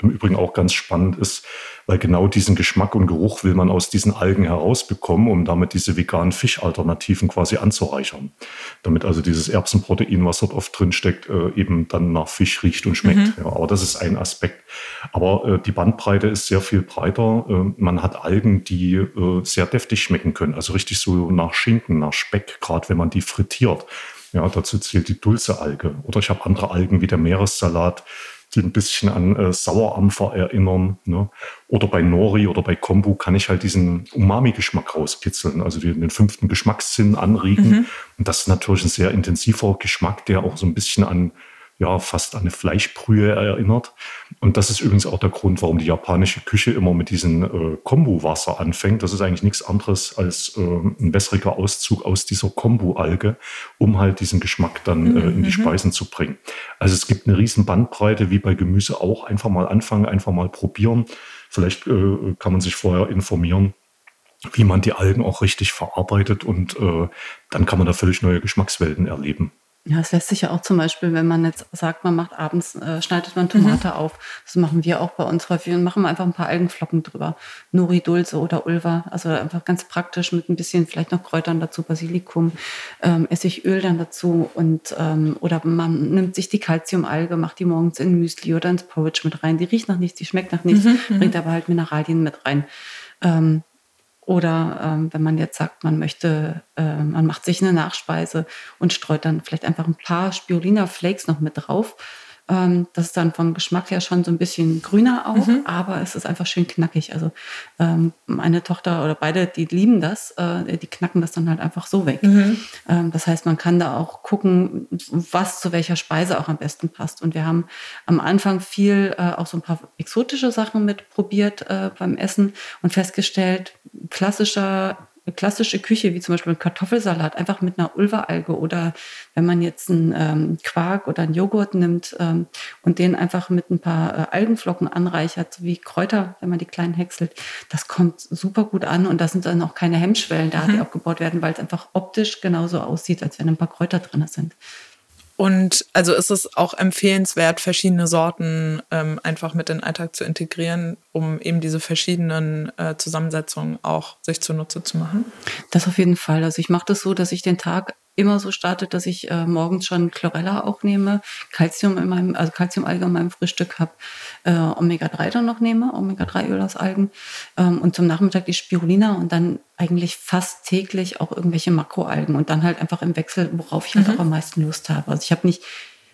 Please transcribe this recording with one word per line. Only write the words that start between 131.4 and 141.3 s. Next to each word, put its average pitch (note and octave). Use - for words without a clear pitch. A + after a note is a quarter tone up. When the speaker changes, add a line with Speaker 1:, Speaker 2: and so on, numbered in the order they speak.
Speaker 3:
nimmt, F3
ähm, E3+
und F3
den F3+
einfach F3+
mit F3
ein F3
paar, E3
äh, D#3+
Algenflocken G3+
anreichert, F3
wie F3
Kräuter, F#3+
wenn F3+
man F3
die E3+
klein F3
häckselt, F3
das -
kommt F3
super G3
gut G3
an F3+
und F3
da E3+
sind F3+
dann E3+
auch E3
keine E3+
Hemmschwellen E3
da, D#3
die G#3
Speaker 2:
Mhm. G#3
Speaker 3:
abgebaut -
werden, E3